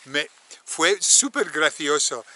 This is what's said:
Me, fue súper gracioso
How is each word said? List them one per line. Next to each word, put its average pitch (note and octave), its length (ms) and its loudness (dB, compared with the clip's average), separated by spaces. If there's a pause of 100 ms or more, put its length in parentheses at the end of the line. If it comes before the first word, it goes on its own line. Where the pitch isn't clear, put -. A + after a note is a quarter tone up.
Me, C#3+ 260 -4 (360)
fue F3+ 360 0
súper - 480 2
gracioso D3 760 0 (120)